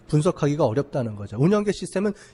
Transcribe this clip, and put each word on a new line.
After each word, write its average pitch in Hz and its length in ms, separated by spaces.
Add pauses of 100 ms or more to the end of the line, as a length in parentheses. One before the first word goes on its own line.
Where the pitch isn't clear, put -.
분석하기가 151 560
어렵다는 117 520
거죠. 104 220
운영계 202 320
시스템은 196 440 (200)